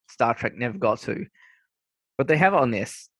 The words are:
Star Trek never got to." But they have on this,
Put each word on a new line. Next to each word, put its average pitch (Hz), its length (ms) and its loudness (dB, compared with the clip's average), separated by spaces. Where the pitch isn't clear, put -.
Star 117 260 0
Trek - 220 -6
never 113 220 -6
got 110 240 0
to." - 240 -6
But 135 80 0
they 156 120 4
have 190 160 4
on 135 160 4
this, - 500 -6